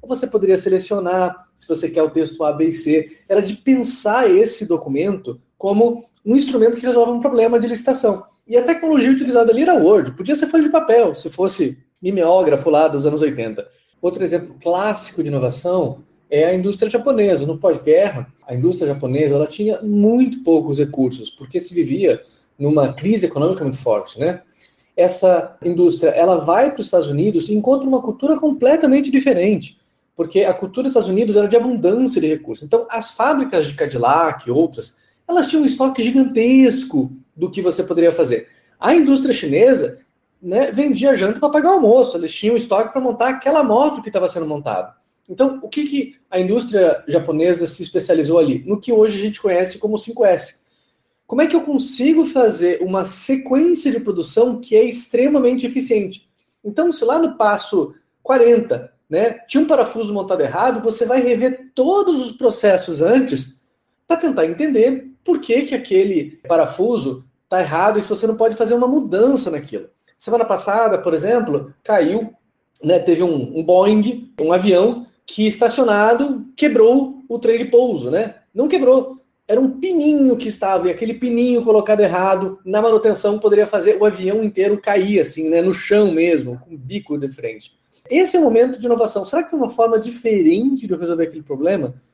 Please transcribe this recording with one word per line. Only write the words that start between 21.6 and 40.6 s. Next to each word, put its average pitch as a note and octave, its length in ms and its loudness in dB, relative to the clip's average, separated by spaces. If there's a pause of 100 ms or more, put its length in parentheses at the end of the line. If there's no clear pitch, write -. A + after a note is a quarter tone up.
vivia D#3+ 480 0 (340)
numa C#3+ 360 0
crise F#3 340 0
econômica D#3+ 380 -2
muito C3 140 -6
forte, G#2+ 420 -4
né? F3 220 -4 (540)
Essa F3+ 680 2
indústria, F3 480 2
ela F3 260 2
vai F3 340 2
para C#4 100 -12
os G#3 60 -8
Estados D#3 240 0
Unidos F#3+ 380 -2
e G#3 60 -2
encontra C4 320 0
uma C4 140 0
cultura C#4 380 -2
completamente C#4+ 720 2
diferente, G3 680 0 (380)
porque E3+ 300 0
a F#3 100 2
cultura G3 300 -6
dos C4+ 80 -2
Estados G#3 160 2
Unidos G#3 280 0
era G#3 120 2
de G#3+ 80 2
abundância A#3 640 0
de D#3+ 80 0
recursos. D3+ 360 -6
Então, A3+ 240 0
as A3+ 220 -8
fábricas B3+ 560 0
de C#3+ 80 -12
Cadillac C#3+ 760 -2
e A#2+ 40 -2
outras, D#3 440 -2 (300)
elas E4+ 220 0
tinham D4+ 160 2
um - 20 4
estoque C4 340 -2
gigantesco A#3+ 1120 2 (260)
do F3 140 -4
que G3 100 -8
você F3+ 220 -2
poderia E3 300 2
fazer. A#2+ 340 0 (320)
A A#3+ 160 2
indústria C4+ 400 4
chinesa, F3+ 640 2 (420)
né, G3+ 300 -2